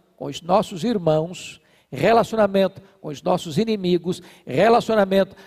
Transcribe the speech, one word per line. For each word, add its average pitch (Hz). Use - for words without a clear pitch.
com -
os 143
nossos 180
irmãos, 170
relacionamento 196
com 160
os 143
nossos 175
inimigos, 180
relacionamento 196